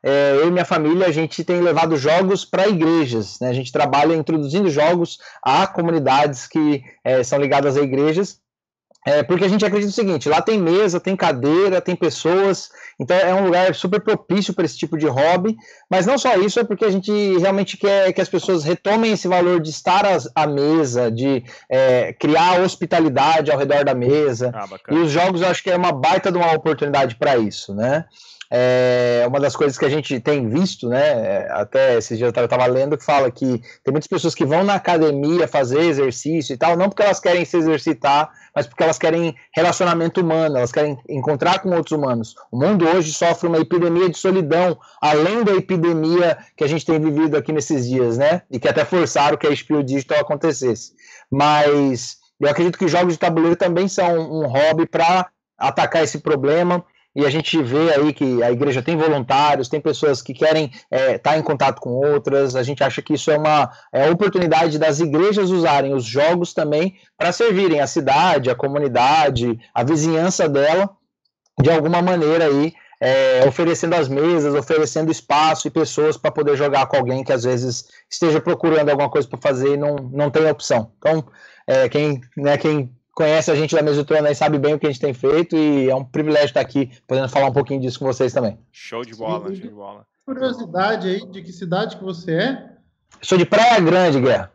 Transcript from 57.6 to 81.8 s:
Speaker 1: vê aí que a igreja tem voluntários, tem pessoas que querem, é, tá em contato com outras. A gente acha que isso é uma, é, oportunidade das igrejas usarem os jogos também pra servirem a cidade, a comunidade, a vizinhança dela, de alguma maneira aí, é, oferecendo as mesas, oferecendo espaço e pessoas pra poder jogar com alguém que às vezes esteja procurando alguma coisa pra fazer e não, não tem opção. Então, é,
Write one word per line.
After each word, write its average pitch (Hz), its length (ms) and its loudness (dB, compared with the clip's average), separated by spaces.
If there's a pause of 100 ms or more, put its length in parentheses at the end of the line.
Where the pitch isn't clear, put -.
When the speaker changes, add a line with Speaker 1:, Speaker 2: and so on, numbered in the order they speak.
Speaker 1:
vê 151 320 0
aí 147 180 2
que 127 300 -2
a 120 100 2
igreja 127 300 -2
tem 170 120 -2
voluntários, 143 760 0
tem 151 100 -4
pessoas 143 400 0
que 131 140 -14
querem, 156 360 0 (200)
é, 131 260 0
tá 151 220 0
em 156 40 -2
contato 139 380 -2
com - 80 -10
outras. 139 640 0
A 131 80 -2
gente 139 220 -2
acha 127 160 -4
que - 140 -4
isso 147 160 -2
é 151 80 2
uma, 151 320 2 (200)
é, 139 200 2
oportunidade 170 680 0
das 151 220 0
igrejas 180 500 0
usarem 143 440 0
os 131 100 -2
jogos 156 480 0
também 160 460 -2 (180)
pra 175 160 -2
servirem 185 480 2
a 135 60 0
cidade, 143 640 2
a 120 40 0
comunidade, 135 1040 0 (160)
a 120 80 -2
vizinhança 160 640 0
dela, 156 440 2 (680)
de 139 120 4
alguma 165 320 2
maneira 165 460 2
aí, 143 260 0 (260)
é, 131 480 4
oferecendo 170 460 0
as 156 160 0
mesas, 147 440 0
oferecendo 156 560 0
espaço 156 580 0
e - 20 -6
pessoas 156 480 0
pra 151 120 -2
poder 147 240 0
jogar 139 320 0
com 139 120 0
alguém 127 260 -2
que 143 80 -2
às 120 120 -2
vezes 127 420 -4 (240)
esteja 156 320 0
procurando 156 480 0
alguma 143 180 0
coisa 139 180 -2
pra 131 120 -12
fazer 139 340 0
e 143 60 0
não, 147 180 -2 (160)
não 143 180 -2
tem 156 200 2
opção. 117 480 -2
Então, 156 260 0 (420)
é, 107 220 2